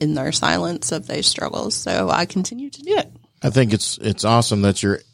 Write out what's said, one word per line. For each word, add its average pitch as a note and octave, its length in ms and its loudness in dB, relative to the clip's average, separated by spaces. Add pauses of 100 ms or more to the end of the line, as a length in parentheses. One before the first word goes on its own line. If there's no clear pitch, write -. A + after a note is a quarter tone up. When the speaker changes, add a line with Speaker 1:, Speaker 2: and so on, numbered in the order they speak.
Speaker 1:
in D3+ 140 0
their C#3+ 180 -2
silence - 580 0
of - 160 -6
their - 160 -4
struggles. - 520 -2
So - 340 -2
I F3 160 2
continue A#3+ 460 -4
to - 120 -20
do G4 140 0
it. - 120 -2 (320)
Speaker 2:
I C3 100 2
think A#2 200 4
it's, - 280 -2
it's - 260 -2
awesome A2+ 380 4
that - 200 2
you're G2+ 160 2 (140)